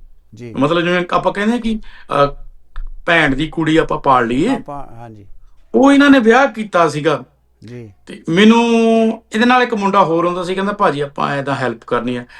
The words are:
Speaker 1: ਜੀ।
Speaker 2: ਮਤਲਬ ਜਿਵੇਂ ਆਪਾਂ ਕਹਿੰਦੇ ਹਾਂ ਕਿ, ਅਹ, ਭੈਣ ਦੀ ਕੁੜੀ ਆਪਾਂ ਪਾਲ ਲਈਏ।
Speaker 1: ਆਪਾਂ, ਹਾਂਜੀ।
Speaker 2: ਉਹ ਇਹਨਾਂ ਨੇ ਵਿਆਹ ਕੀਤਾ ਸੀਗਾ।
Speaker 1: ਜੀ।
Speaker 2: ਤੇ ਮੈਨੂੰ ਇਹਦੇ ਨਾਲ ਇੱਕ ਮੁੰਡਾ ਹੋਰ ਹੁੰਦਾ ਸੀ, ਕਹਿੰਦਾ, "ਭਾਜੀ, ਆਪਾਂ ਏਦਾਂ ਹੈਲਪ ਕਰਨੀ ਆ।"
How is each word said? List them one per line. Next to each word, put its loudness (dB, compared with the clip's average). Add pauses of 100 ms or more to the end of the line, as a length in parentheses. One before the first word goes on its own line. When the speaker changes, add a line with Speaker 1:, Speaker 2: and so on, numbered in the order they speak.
(360)
Speaker 1:
ਜੀ। -16
Speaker 2:
ਮਤਲਬ 0
ਜਿਵੇਂ -2
ਆਪਾਂ 0
ਕਹਿੰਦੇ -2
ਹਾਂ -4
ਕਿ, -4 (320)
ਅਹ, 0 (600)
ਭੈਣ 0
ਦੀ -4
ਕੁੜੀ -2
ਆਪਾਂ 0
ਪਾਲ 2
ਲਈਏ। 0
Speaker 1:
ਆਪਾਂ, -12
ਹਾਂਜੀ। -18 (500)
Speaker 2:
ਉਹ 6
ਇਹਨਾਂ 6
ਨੇ 6
ਵਿਆਹ 4
ਕੀਤਾ 0
ਸੀਗਾ। -2 (420)
Speaker 1:
ਜੀ। -18 (120)
Speaker 2:
ਤੇ -18
ਮੈਨੂੰ 6 (720)
ਇਹਦੇ 2
ਨਾਲ 4
ਇੱਕ -2
ਮੁੰਡਾ 2
ਹੋਰ 0
ਹੁੰਦਾ -4
ਸੀ, -6
ਕਹਿੰਦਾ, -4
"ਭਾਜੀ, 0
ਆਪਾਂ -4
ਏਦਾਂ -4
ਹੈਲਪ -6
ਕਰਨੀ -4
ਆ।" -10 (140)